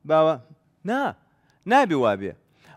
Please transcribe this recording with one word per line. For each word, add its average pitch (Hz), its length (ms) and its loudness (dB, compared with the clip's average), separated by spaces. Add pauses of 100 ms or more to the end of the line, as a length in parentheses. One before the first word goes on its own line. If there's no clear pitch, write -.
باوە؟» 160 260 2 (500)
نا، 240 300 -4 (500)
نابێ 214 380 2
وابێ. 98 300 -2 (440)